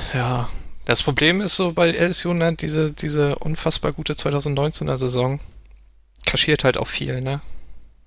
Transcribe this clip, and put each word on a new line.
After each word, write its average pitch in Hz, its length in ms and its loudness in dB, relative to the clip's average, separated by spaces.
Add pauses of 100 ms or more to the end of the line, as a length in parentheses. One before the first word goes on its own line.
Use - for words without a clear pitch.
(140)
ja. 123 340 0 (380)
Das 120 160 2
Problem 156 400 2
ist 196 140 0
so 180 160 0
bei 170 180 4
L 170 200 2
S - 140 -2
U, 175 80 0
ne, 170 240 2
diese, 156 360 0
diese 147 440 0
unfassbar - 560 0
gute 151 240 -4
zweitausendneunzehner 143 800 0
Saison 127 440 0 (840)
kaschiert - 380 2
halt 131 140 4
auch - 100 -2
viel, 131 320 -4
ne? 135 200 -2 (680)